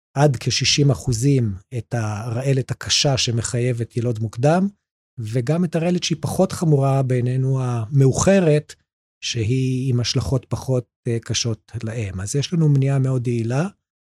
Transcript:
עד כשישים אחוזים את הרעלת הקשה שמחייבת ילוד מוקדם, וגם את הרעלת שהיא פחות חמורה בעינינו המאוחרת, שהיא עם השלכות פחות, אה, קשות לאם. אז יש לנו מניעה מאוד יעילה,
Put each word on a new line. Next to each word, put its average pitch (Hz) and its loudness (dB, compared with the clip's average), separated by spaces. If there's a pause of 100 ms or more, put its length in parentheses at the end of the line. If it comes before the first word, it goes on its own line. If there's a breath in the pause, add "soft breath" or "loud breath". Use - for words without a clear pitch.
(180)
עד 139 4
כשישים 135 2
אחוזים 120 0 (240)
את - -8
הרעלת 120 -2
הקשה - 0
שמחייבת 120 -2
ילוד 117 -2
מוקדם, 143 2 (520)
וגם 127 -2
את 160 -6
הרעלת 170 0
שהיא 160 -2
פחות - 0
חמורה 139 2
בעינינו 131 0
המאוחרת, 139 2 (480)
שהיא 127 -2
עם 120 2
השלכות 127 -2
פחות, 123 -2 (220)
אה, 117 -2
קשות - -4 (120)
לאם. 101 -6
אז 101 -6
יש 143 -2
לנו 160 4
מניעה 139 2
מאוד 131 0
יעילה, 123 -2 (440)